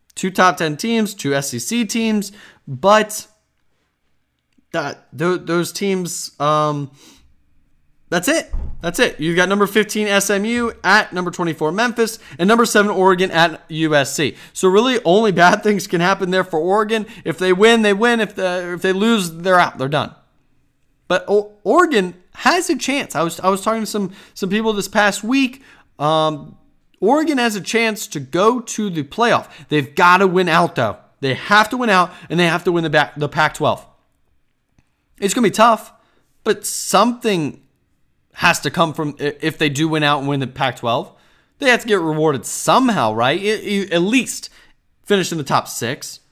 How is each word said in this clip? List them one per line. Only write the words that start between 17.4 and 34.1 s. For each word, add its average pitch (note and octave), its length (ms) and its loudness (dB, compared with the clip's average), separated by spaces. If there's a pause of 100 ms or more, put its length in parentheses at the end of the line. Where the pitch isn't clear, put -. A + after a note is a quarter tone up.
win, A3 300 6
they G#3 100 4
win. A#3 280 2
If F#3+ 160 -4
the, F3+ 380 -4
if E3+ 60 -10
they F#3+ 140 0
lose, G3 380 0
they're F3+ 280 2
out. D3 160 0
They're C3 120 -4
done. D3 260 -4 (960)
But F3+ 200 0
o-, G#3 240 0 (100)
Oregon A#3 520 2 (220)
has E4 340 0
a C#4 80 0
chance. C4 360 -6
I D3 80 -2
was, E3+ 180 -4
I F#3 100 0
was F#3+ 100 0
talking A3 220 -2
to G3+ 40 -6
some, G3 260 -6 (200)
some G3 160 -6
people A3 240 0
this G3+ 160 -6
past G#3 340 0
week. B3+ 400 -2 (360)
Um, D#3 580 -2 (420)
Oregon C#4+ 380 2
has A#3+ 180 0
a G3 60 -6
chance A3 460 -2
to D#3 140 -10
go G3+ 400 -2
to A3 280 -6
the D#3+ 140 -6
playoff. G#3 480 -2 (180)
They've C#3+ 260 -2
gotta F3+ 320 4
win F3+ 220 2
out, E3 280 2
though. A2+ 200 -2 (240)
They C3 140 -2
have D#4+ 340 2
to C4 80 -6
win B3 140 0
out, F3+ 200 4 (200)
and D#3+ 100 0
they F3 60 4
have E3+ 180 -2
to F3+ 80 2
win E3+ 120 0
the D#3 60 -2
back, D3 260 2
the D3 120 -4
Pac-twelve. D3 580 0 (1300)